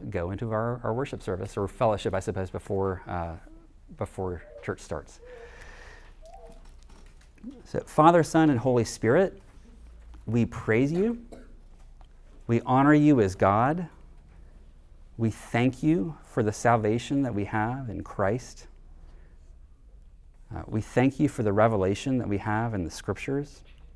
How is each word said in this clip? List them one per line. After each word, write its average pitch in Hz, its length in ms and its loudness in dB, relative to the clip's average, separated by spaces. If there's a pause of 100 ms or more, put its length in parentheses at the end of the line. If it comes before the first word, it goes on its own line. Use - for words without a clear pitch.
go 90 220 -4
into 110 200 -6
our, 117 320 -4
our 110 100 -2
worship 127 300 -6
service, 101 340 -6
or 98 100 -2
fellowship, 107 460 -2
I 95 60 0
suppose, 95 300 -6
before, 95 580 -4
uh, 87 280 -6 (600)
before 92 460 -6 (180)
church 98 200 -8
starts. - 400 -12 (2500)
So, - 160 -10
Father, 165 420 6
Son, 156 280 4
and 127 100 2
Holy 123 240 2
Spirit, 147 580 2 (840)
we 113 200 2
praise 120 460 0
you. 220 300 -2 (1300)
We 117 140 2
honor 135 320 4
you 147 280 6
as 95 120 2
God. 123 540 2 (1300)
We 113 140 0
thank 123 520 -2
you 165 440 0
for - 180 -2
the 104 80 0
salvation 117 720 2
that 117 100 -4
we 101 120 -2
have 117 440 -4
in 87 140 -8
Christ. - 640 -4 (1900)
Uh, 80 120 -10
we 110 140 -4
thank 127 400 2
you 147 80 4
for - 160 -4
the 104 80 2
revelation 107 680 2
that 98 100 -2
we 101 80 0
have 107 360 -2
in 95 100 -2
the 80 80 -8
Scriptures. - 720 -6 (320)